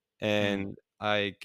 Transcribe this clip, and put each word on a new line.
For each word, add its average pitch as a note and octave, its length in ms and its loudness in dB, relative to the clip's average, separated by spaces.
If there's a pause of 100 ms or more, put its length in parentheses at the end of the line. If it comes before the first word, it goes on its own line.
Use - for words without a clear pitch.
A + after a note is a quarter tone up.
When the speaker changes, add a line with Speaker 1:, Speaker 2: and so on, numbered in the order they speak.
(420)
Speaker 1:
Mm. G2 260 0
Speaker 2:
And - 100 -12 (220)
I G#2 460 0